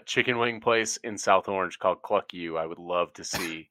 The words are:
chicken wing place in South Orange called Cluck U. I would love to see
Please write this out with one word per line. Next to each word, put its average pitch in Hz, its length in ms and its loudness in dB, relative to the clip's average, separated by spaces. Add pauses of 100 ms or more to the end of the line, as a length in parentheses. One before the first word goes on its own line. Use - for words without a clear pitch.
chicken 123 340 2
wing 117 220 -2
place 113 360 2
in 107 200 -8
South 95 320 4
Orange 95 300 -2
called 90 220 2
Cluck - 320 0
U. 85 240 -6
I 82 80 -2
would 85 140 -10
love 87 340 -2
to 82 120 -16
see 80 460 -6